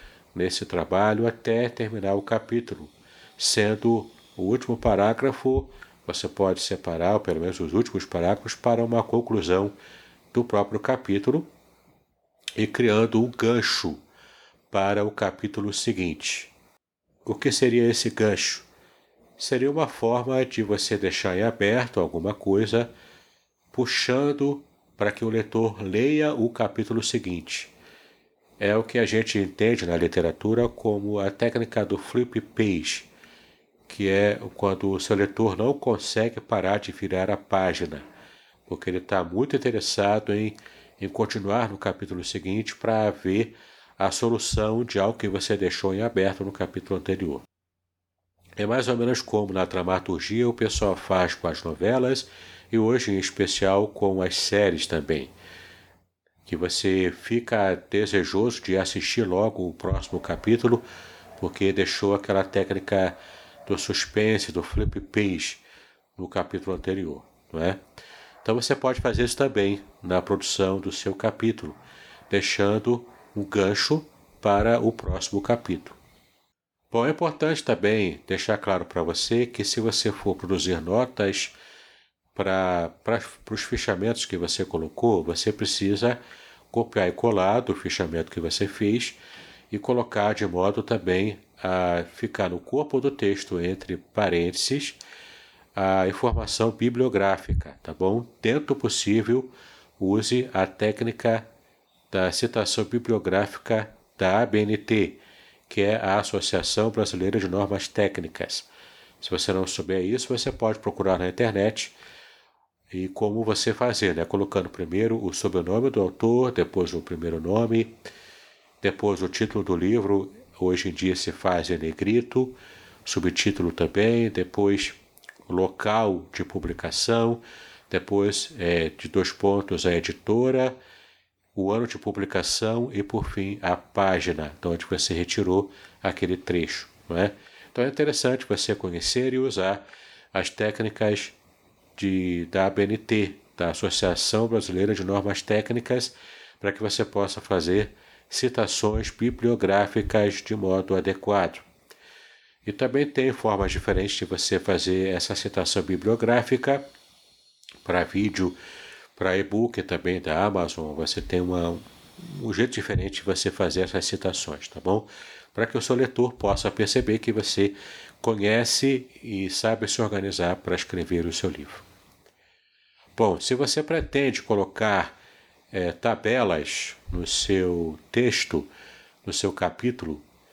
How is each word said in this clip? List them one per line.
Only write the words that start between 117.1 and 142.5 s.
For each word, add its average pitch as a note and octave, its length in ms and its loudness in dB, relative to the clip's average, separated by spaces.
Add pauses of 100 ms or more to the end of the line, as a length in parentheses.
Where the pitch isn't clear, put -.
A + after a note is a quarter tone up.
nome, A2+ 520 2 (880)
depois G2 400 0
o F#2 60 -2
título G#2 340 -2
do F2+ 140 0
livro, G2 560 2 (260)
hoje F2+ 300 0
em F2 60 -4
dia F#2 220 0
se - 180 -4
faz F2 360 0
em F2 80 0
negrito, A#2 800 0 (480)
subtítulo F2+ 680 0
também, A2 560 2
depois G2+ 640 0 (560)
local F#2+ 840 0
de F2+ 120 -6
publicação, A#2 960 0 (480)
depois, G2+ 680 0
é, E2+ 320 2
de - 200 -12
dois F#2 240 2
pontos, G2 520 0
a F2+ 80 4
editora, B2+ 800 0 (840)
o G2 160 0
ano A#2 160 0
de A#2 100 -10
publicação G#2+ 960 -2
e, G2+ 80 -2
por G2+ 300 -2
fim, G2+ 320 -4
a F2+ 120 0
página E2+ 840 0
de - 60 -2
onde E2+ 180 -2
você - 280 -2
retirou F#2 580 0 (320)
aquele F2+ 340 -2
trecho, F2 500 -4 (220)
não E2 80 -2
é? G2+ 160 2 (380)
Então A#2+ 120 -2
é B2+ 40 0
interessante C#3 600 0
você G#2 280 0
conhecer G2 580 -2
e B2+ 60 0
usar G2+ 440 0 (480)
as F#2+ 200 -2
técnicas G#2+ 800 -2 (640)
de, F#2 560 0